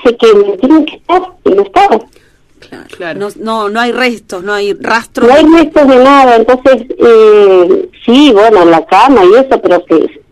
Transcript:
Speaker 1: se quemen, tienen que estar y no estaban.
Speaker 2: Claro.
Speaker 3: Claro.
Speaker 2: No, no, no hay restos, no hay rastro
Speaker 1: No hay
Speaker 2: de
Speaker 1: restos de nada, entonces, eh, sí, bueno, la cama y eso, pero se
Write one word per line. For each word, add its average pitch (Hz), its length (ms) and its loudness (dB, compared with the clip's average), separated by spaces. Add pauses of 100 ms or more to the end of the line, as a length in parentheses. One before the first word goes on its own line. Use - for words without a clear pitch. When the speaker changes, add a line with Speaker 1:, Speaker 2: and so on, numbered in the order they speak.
Speaker 1:
se 240 140 0
quemen, 202 400 0
tienen 302 280 0
que - 100 -14
estar 359 260 -4 (240)
y 403 60 -2
no 392 100 0
estaban. 392 420 -4 (560)
Speaker 2:
Claro. - 260 -20 (120)
Speaker 3:
Claro. 180 220 -12
Speaker 2:
No, 202 80 -8 (100)
no, 220 320 -8
no 220 100 -6
hay 240 120 -4
restos, 233 520 -8
no 208 100 -8
hay 202 200 -6
rastro 233 540 -6
Speaker 1:
No 254 80 2
hay 311 100 2
Speaker 2:
de 320 180 2
Speaker 1:
restos 294 240 0
de 262 100 2
nada, 262 380 2
entonces, 254 480 0 (140)
eh, 208 920 2 (160)
sí, 269 280 2
bueno, 208 320 2
la 165 200 2
cama 226 380 2
y 185 120 4
eso, 262 260 0
pero 175 260 -2
se - 340 -4 (100)